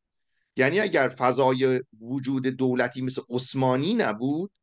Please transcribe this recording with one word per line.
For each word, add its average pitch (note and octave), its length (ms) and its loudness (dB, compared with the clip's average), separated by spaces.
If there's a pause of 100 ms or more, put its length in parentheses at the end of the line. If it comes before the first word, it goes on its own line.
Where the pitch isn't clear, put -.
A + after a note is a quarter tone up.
(560)
یعنی C#3+ 240 2
اگر D#3 280 2
فضای B2+ 760 2 (180)
وجود C3 460 -4
دولتی B2+ 560 0
مثل B2+ 280 -6
عثمانی C3 640 0
نبود، C#3+ 560 -2 (120)